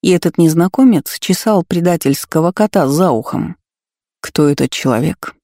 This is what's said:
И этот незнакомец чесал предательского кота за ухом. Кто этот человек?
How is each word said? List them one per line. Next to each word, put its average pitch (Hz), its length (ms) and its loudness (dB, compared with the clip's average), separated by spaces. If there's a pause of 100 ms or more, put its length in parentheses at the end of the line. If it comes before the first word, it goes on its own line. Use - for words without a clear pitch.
И - 80 0
этот 175 280 0
незнакомец 175 800 2
чесал 202 460 0
предательского 170 880 0
кота 202 340 0
за 156 240 2
ухом. - 460 -4 (640)
Кто - 280 0
этот 139 220 0
человек? - 720 -4